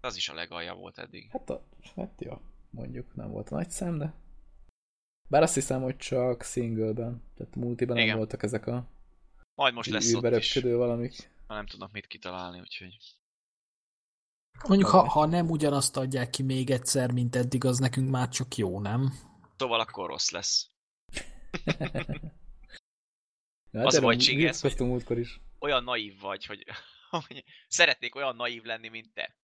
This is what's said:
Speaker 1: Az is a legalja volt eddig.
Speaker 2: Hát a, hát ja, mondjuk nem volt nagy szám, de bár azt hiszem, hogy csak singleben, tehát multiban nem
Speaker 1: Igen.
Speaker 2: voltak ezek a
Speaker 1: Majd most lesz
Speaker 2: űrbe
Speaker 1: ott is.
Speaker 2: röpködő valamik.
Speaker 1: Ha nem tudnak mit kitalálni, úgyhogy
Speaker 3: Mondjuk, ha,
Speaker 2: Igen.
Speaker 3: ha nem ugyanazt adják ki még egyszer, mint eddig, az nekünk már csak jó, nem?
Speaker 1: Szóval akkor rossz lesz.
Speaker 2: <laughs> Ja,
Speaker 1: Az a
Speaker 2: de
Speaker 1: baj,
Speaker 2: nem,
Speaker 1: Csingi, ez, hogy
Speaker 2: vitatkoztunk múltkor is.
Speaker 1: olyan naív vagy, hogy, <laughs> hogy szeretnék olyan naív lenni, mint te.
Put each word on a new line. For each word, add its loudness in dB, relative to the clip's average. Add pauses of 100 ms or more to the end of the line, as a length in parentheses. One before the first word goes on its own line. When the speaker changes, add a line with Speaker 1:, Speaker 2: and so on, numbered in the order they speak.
Speaker 1:
Az -6
is -4
a -10
legalja -8
volt -16
eddig. -14
Speaker 2:
Hát -10
a, -8 (300)
hát -8
ja, -12 (300)
mondjuk -12
nem -10
volt -10
nagy -4
szám, -4
de -4 (1120)
bár 6
azt 4
hiszem, 0
hogy -4
csak -2
singleben, -2 (140)
tehát -12
multiban -2
nem 6
Speaker 1:
Igen. 2
Speaker 2:
voltak -4
ezek -2
a -4 (680)
Speaker 1:
Majd 4
most -4
lesz 2
Speaker 2:
űrbe 2
Speaker 1:
ott 4
is. 0
Speaker 2:
röpködő 2
valamik. -2 (160)
Speaker 1:
Ha -12
nem -8
tudnak -12
mit -10
kitalálni, -10
úgyhogy -14 (1700)
Speaker 3:
Mondjuk, 8
ha, 10
Speaker 2:
Igen. 8
Speaker 3:
ha 6
nem 2
ugyanazt 2
adják -2
ki -4
még 0
egyszer, 2
mint 2
eddig, 0
az 4
nekünk 2
már 0
csak -4
jó, 0
nem? 0 (440)
Speaker 1:
Szóval 2
akkor -4
rossz -2
lesz. -2 (960)
Speaker 2:
<laughs> -4 (1700)
Ja, 0
Speaker 1:
Az 6
a 8
Speaker 2:
de 4
Speaker 1:
baj, 8
Speaker 2:
nem, 2
Speaker 1:
Csingi, 4
ez, -2
hogy 2
Speaker 2:
vitatkoztunk 0
múltkor -2
is. -6 (180)
Speaker 1:
olyan 0
naív -4
vagy, -6
hogy, -12 (280)
<laughs> -6
hogy -16 (240)
szeretnék 2
olyan -2
naív -4
lenni, -8
mint -16
te. -8